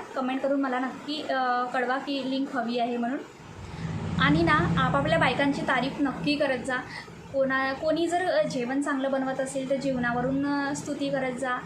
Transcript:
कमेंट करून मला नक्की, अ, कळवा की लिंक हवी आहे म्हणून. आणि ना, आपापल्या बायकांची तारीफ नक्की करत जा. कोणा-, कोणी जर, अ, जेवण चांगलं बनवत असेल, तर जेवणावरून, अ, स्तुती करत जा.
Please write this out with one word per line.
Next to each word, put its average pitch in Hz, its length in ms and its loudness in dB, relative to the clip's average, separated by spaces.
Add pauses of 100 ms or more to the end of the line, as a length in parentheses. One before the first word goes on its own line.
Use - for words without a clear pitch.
(160)
कमेंट 262 260 -2
करून 277 200 2
मला 254 180 0
नक्की, 262 420 -6
अ, 247 420 0 (100)
कळवा 254 240 0
की 269 340 -4
लिंक 269 240 -2
हवी 240 240 0
आहे 240 180 0
म्हणून. 240 220 -2 (1000)
आणि 294 240 6
ना, 302 340 4
आपापल्या 277 400 4
बायकांची 285 440 2
तारीफ 269 380 0
नक्की 277 360 0
करत 277 220 2
जा. 247 180 -2 (580)
कोणा-, 269 400 2
कोणी 311 340 0
जर, 349 180 0
अ, 302 220 2
जेवण 262 340 -2
चांगलं 269 300 0
बनवत 262 280 0
असेल, 269 300 -4
तर 277 60 2
जेवणावरून, 254 680 0
अ, 285 280 0
स्तुती 285 360 -4
करत 262 240 -2
जा. 254 180 -4 (140)